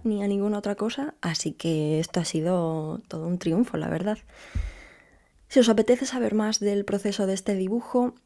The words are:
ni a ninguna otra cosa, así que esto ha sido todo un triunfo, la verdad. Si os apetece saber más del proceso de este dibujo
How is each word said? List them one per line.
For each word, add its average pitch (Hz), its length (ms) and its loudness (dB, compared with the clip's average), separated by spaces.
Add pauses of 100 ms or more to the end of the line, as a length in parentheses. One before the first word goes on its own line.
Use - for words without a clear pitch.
ni 208 180 0
a 202 40 0
ninguna 202 320 0
otra 202 160 -4
cosa, 240 440 -4
así 160 320 -4
que 156 480 0
esto 170 220 0
ha 165 40 -2
sido 160 840 -2
todo 160 180 -6
un 175 120 -2
triunfo, 180 360 0
la 156 140 -2
verdad. 208 300 -2 (1300)
Si 262 60 8
os 233 100 8
apetece 240 380 4
saber 233 260 -2
más 214 260 0
del 202 240 0
proceso 202 440 0
de 190 80 0
este 196 180 -2
dibujo 233 600 0 (100)